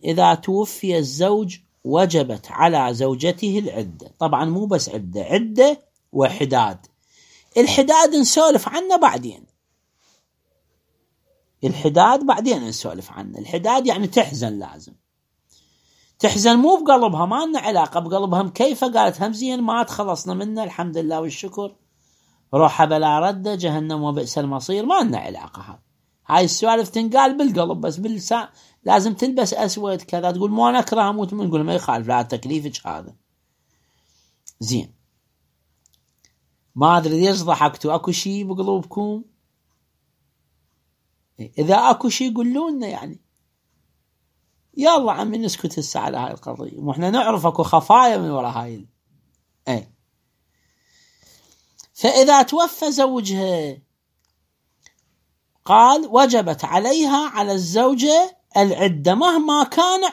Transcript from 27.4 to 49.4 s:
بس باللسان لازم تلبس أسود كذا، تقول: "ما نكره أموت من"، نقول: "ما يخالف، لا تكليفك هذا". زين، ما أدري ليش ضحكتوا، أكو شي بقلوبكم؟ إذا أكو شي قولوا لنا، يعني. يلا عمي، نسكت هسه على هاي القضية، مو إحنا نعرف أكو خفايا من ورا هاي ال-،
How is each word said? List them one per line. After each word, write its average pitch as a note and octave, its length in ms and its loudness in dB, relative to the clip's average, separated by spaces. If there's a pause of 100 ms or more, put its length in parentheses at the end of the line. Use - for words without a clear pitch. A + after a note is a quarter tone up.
بس D#3+ 160 -6
باللسان A3 520 -6 (360)
لازم G3+ 300 2
تلبس B3 400 -2
أسود G3 480 -4
كذا، F3 280 -4
تقول: F#3+ 200 -2
"ما A#3 220 2
نكره A3+ 380 0
أموت G#3 240 -6
من"، G3+ 120 -4
نقول: D#3 180 0
"ما E3+ 100 -2
يخالف، A#2+ 340 -4
لا A#2+ 140 0
تكليفك C3+ 640 -8
هذا". - 300 -12 (1400)
زين، A2 340 -6 (1800)
ما D#3+ 240 4
أدري D#3 220 0
ليش F#3+ 220 2
ضحكتوا، D3+ 520 0
أكو E3+ 180 -4
شي G3 320 -6
بقلوبكم؟ G3 800 -4 (2250)
إذا E3+ 180 2
أكو B3 320 2
شي B3+ 260 -4
قولوا B3+ 360 -2
لنا، B3+ 160 -6
يعني. - 340 -12 (1600)
يلا C#4 360 4
عمي، G#3+ 260 -4
نسكت F3+ 400 -6
هسه - 220 -6
على C3 160 -4
هاي B2 140 -6
القضية، - 500 -14
مو D3 100 -4
إحنا E3+ 200 -2
نعرف G#3+ 360 0
أكو E3 160 2
خفايا A3 540 6
من E3+ 140 -4
ورا B2+ 180 -4
هاي A#2+ 260 -8
ال-، G2 140 -18 (800)